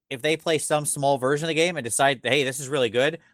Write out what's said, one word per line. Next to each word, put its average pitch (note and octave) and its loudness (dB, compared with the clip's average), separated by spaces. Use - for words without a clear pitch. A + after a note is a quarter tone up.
if C3 -10
they D#3 0
play D#3+ 0
some D3+ -2
small C#3+ 0
version C#3+ 0
of - -4
the D#3+ -2
game E3+ 2
and C#3 -6
decide, C3+ 0
"Hey, C3 2
this C3 -4
is C3 -12
really C3 0
good, C#3 0